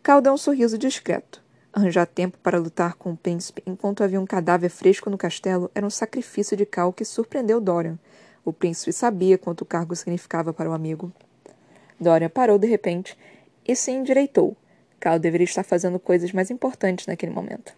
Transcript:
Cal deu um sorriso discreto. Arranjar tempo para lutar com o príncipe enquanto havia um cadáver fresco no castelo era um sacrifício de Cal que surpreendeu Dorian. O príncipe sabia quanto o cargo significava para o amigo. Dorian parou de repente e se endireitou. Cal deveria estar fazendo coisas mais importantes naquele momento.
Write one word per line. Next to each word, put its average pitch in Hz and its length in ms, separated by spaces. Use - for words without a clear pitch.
Cal 285 200
deu 269 120
um 277 40
sorriso 240 400
discreto. - 640
Arranjar 180 320
tempo 180 360
para 175 180
lutar 170 340
com - 180
o 165 60
príncipe - 480
enquanto 202 380
havia 190 180
um 190 40
cadáver 175 440
fresco 190 400
no 196 80
castelo 180 580
era 208 100
um 202 40
sacrifício 220 680
de 202 100
Cal 180 280
que - 100
surpreendeu 233 560
Dorian. 170 400
O 165 80
príncipe 165 400
sabia 190 440
quanto 170 260
o - 20
cargo 170 300
significava 165 580
para 160 160
o 165 40
amigo. 160 380
Dorian 165 300
parou 220 300
de 202 80
repente 190 500
e 254 80
se - 140
endireitou. 262 680
Cal 165 180
deveria 170 280
estar - 180
fazendo 180 340
coisas 180 340
mais 190 200
importantes 240 560
naquele 170 240
momento. - 460